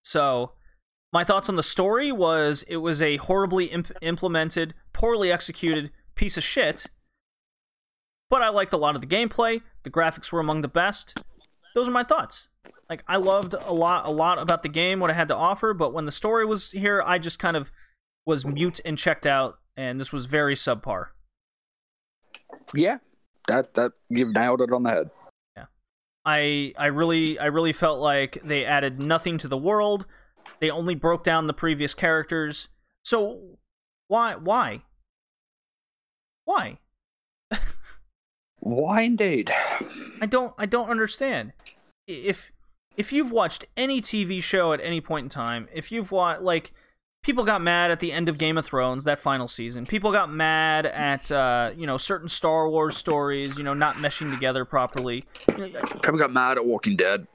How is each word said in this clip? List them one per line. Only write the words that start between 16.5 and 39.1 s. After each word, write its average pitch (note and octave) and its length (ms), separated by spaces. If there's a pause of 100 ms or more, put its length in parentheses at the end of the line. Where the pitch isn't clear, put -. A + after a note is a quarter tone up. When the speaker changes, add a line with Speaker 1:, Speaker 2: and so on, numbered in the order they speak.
Speaker 1:
here, G3+ 320
I F3 140
just E3 200
kind E3+ 180
of C#3+ 140 (560)
was D3 180
mute D3+ 400
and D#3 140
checked - 280
out, C3+ 320 (180)
and C3 240
this C3 120
was B2+ 140
very C#3+ 280
subpar. G#2+ 540 (1700)
Speaker 2:
Yeah, F#3+ 240 (500)
that, B2+ 260
that, A#2+ 180 (160)
you've A#2+ 260
nailed B2 260
it A#2+ 120
on B2 100
the A#2 80
head. D#2+ 200 (460)
Speaker 1:
Yeah. D#3 100 (580)
I, D3 540
I D3 80
really, D#3+ 520
I D3+ 80
really D#3 260
felt D#3 280
like C#3+ 440
they D3 200
added C#3 360
nothing D#3+ 380
to C#3+ 100
the C3+ 100
world. G#3 480 (540)
They D#3 100
only E3+ 240
broke E3+ 300
down D#3+ 220
the D3+ 80
previous D3 400
characters. D#3+ 720 (340)
So, G#3 560 (500)
why, A3 280
why? F3 460 (1600)
Why? E4 340 (720)
<laughs> A3 80 (1000)
Speaker 2:
Why D#3 420
indeed? G#3 480 (720)